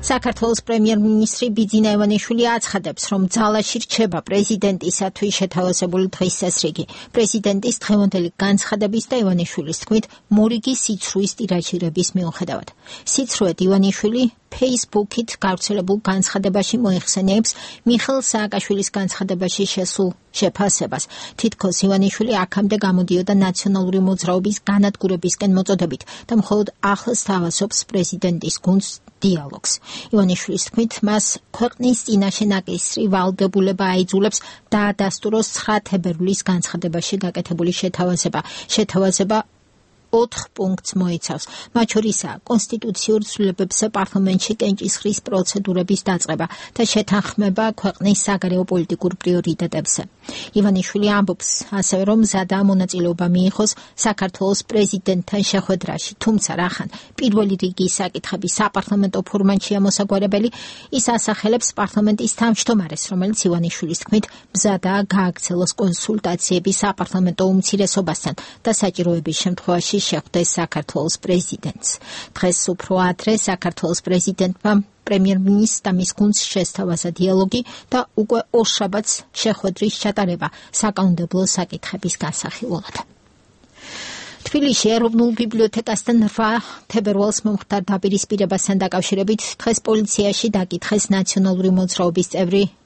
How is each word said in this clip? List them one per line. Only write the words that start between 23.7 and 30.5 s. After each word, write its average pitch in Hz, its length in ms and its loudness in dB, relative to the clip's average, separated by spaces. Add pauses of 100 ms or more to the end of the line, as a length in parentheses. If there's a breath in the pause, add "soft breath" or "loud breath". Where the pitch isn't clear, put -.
მოძრაობის 185 500 0 (120)
განადგურებისკენ 196 880 2
მოწოდებით 185 440 0 (260 loud breath)
და 233 140 -2
მხოლოდ 208 260 0 (260)
ახლს 233 360 -2
თავაზობს 180 480 0 (120)
პრეზიდენტის 175 680 -2 (100)
გუნდს 190 240 2 (340)
დიალოგს. 151 480 -2 (420 loud breath)
ივანიშვილის 196 540 2